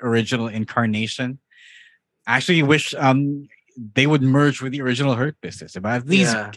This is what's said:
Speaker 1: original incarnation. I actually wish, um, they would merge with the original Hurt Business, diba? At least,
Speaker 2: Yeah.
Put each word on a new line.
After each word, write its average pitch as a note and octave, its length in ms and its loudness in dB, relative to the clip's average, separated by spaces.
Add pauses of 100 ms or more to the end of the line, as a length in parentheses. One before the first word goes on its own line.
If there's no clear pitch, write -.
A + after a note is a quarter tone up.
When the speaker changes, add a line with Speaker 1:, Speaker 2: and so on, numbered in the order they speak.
Speaker 1:
original A#2 460 0
incarnation. A2 920 -4 (880)
I A#2 100 2
actually E3 260 2
wish, D3 320 2
um, C#3+ 540 2 (460)
they C3+ 120 2
would D3+ 160 2
merge C#3 400 2
with C3 100 -6
the C#3+ 80 -6
original B2+ 340 0
Hurt C3+ 280 -2
Business, - 320 -14
diba? G#2 220 -4
At B2 120 -6
least, F3 260 4
Speaker 2:
Yeah. G#2+ 220 -6